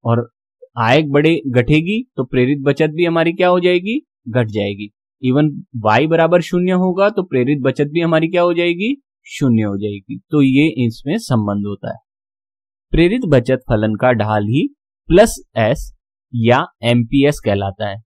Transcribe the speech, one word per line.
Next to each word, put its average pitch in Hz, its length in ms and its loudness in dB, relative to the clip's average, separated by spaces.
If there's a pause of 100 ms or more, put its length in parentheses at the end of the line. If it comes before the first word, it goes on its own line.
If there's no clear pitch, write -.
और 117 280 -2 (460)
आय 120 260 2
बढ़े, 151 440 2
घटेगी 156 680 0
तो 135 60 -4
प्रेरित 131 360 0
बचत 143 280 0
भी 160 180 -2
हमारी 170 280 0
क्या 180 140 0
हो 180 120 2
जाएगी, 180 460 -2 (220)
घट 117 200 -2
जाएगी। 101 440 -6 (340)
Even 147 240 2 (360)
Y 117 220 4
बराबर 165 340 2
शून्य 180 300 -2
होगा 185 380 2
तो 208 140 -2
प्रेरित 139 360 -2
बचत 131 260 -2
भी 147 140 -4
हमारी 165 280 0
क्या 175 140 0
हो 175 120 2
जाएगी, 175 480 -2 (240)
शून्य 117 360 0
हो 101 160 -4
जाएगी। 101 420 -10 (120)
तो 151 100 2
ये 135 460 2
इसमें 143 300 -6
संबंध 104 480 -2
होता 101 260 -10
है। - 60 -12 (920)
प्रेरित 180 340 2
बचत 131 340 2 (100)
फलन 110 260 0
का 127 160 2
ढाल 107 320 0
ही 143 320 -2 (320)
प्लस 202 360 4 (140)
एस 113 400 -2 (380)
या 120 320 2 (160)
एमपीएस 123 640 2
कहलाता 98 440 -2
है। 101 160 -12